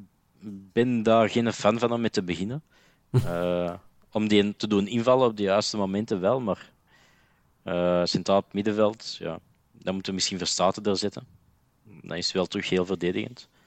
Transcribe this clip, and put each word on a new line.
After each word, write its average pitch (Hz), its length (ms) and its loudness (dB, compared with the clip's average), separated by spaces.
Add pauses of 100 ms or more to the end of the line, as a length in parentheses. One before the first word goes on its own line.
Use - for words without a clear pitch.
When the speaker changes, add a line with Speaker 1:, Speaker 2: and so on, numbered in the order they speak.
(720)
Speaker 1:
ben 120 300 2
daar 113 260 6
geen 117 240 0
fan 107 260 0
van 117 120 2
om 117 100 -2
mee 113 80 0
te 104 140 -2
beginnen. 92 380 -4 (500)
Speaker 2:
<laughs> - 140 2
Speaker 1:
Eh, 87 460 -2 (400)
om 107 160 0
die 104 280 4
te - 120 -6
doen 101 200 2
invallen 123 400 4
op 110 100 -4
de 104 60 -2
juiste 101 340 2
momenten 101 420 -2
wel, 110 200 2
maar, 104 320 -6 (920)
eh, 87 400 0
centraal 95 340 0
op 98 80 2
het - 80 -16
middenveld, 107 640 0
ja, 82 200 -8 (320)
dan - 220 -6
moeten 95 180 -6
we 95 60 -4
misschien 92 200 -4
Verstraeten 90 460 -2
daar 104 140 0
zetten. 101 260 -6 (800)
Dan - 160 -10
is 87 80 -4
het - 100 -4
wel 92 100 2
terug - 240 -6
heel 92 160 2
verdedigend. 92 600 -4 (200)